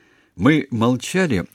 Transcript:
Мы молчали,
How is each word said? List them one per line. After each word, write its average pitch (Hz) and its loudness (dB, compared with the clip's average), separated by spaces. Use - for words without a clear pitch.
Мы 143 2
молчали, 120 -2